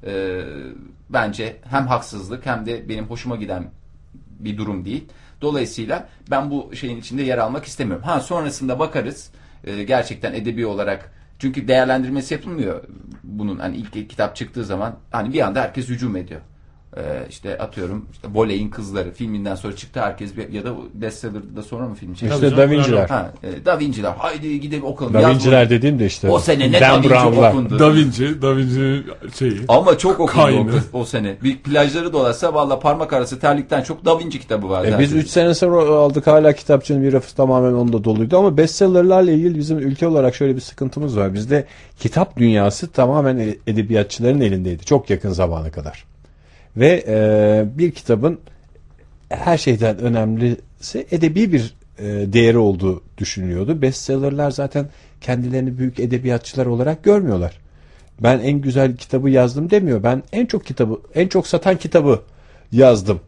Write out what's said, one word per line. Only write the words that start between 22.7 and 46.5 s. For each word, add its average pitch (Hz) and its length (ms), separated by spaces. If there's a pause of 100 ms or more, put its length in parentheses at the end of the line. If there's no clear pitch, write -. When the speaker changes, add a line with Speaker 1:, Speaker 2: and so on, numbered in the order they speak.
Speaker 2:
Vinci'ler. 127 380
Speaker 1:
Ha, 104 220 (120)
e, 90 220
Da 170 140
Vinci'ler. 107 380
Haydi 151 440
gidelim 147 220
okalım. 127 300
Speaker 2:
Da 107 80
Speaker 1:
Yaz 127 140
Speaker 2:
Vinci'ler 131 280
Speaker 1:
bunu. 117 60
Speaker 2:
dediğim 123 300
de 110 60
işte 98 240
Speaker 1:
O 170 100
sene 139 320
ne 135 100
Speaker 2:
Dan 131 100
Speaker 1:
Da 131 60
Vinci 135 120
Speaker 2:
Brown'lar. 117 440
Speaker 1:
okundu? 127 260
Speaker 3:
Da 156 140
Vinci, 143 480
Da 135 160
Vinci 135 460 (360)
şeyi. 117 280
Speaker 1:
Ama 156 300
çok 185 220
okundu 156 240
Speaker 3:
Kaynağı. 127 380 (120)
Speaker 1:
o, 127 60
o 117 60
sene. 101 380
Bir 131 140
plajları 147 560
dolaşsa 143 400
valla 139 260
parmak 156 340
arası 127 260
terlikten 143 440
çok - 220
Da 165 140
Vinci 165 200
kitabı 104 300
vardı 92 180
Speaker 2:
E, 110 120
biz 143 100
Speaker 1:
herkes. 156 160
Speaker 2:
üç 160 40
sene 170 240
sonra 175 220 (200)
aldık, 147 320
hala 151 260
kitapçının 139 500
bir 135 100
rafı 131 220
tamamen 127 380
onda 117 300
doluydu. 113 340
Ama 185 200
bestsellerlerle 180 760
ilgili 165 240
bizim 151 220
ülke 139 280
olarak 139 280
şöyle 135 200
bir 127 60
sıkıntımız 135 560
var. 98 160
Bizde 123 320 (340)
kitap - 380
dünyası 110 540
tamamen 135 460
e-, 107 180 (120)
edebiyatçıların 110 720
elindeydi. 92 440
Çok - 240
yakın 101 200
zamana 82 420
kadar. - 380 (680)